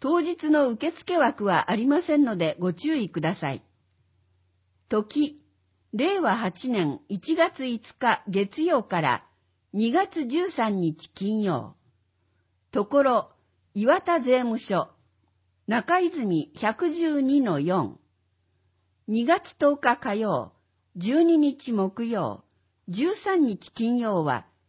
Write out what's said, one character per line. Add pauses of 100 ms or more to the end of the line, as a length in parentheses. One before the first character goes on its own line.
当
日
の
受
付
枠
は
あ
り
ま
せ
ん
の
で
ご
注
意
く
だ
さ
い。 (1300)
時、 (520)
令
和
八
年
一
月
五
日
月
曜
か
ら (460)
二
月
十
三
日
金
曜。 (960)
と
こ
ろ、 (440)
岩
田
税
務
署、 (760)
中
泉
百
十
二
の
四。 (1080)
二
月
十
日
火
曜、 (440)
十
二
日
木
曜、 (440)
十
三
日
金
曜
は、 (240)